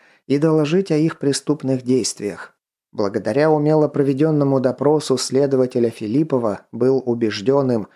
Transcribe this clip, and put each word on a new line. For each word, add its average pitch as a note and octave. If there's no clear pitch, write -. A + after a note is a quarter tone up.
и C#3
доложить D#3
о D#3
их D#3
преступных C3+
действиях. G#2
Благодаря A2
умело D3+
проведенному C#3
допросу C3
следователя B2+
Филиппова A#2
был B2+
убежден A#2+
им, G#2+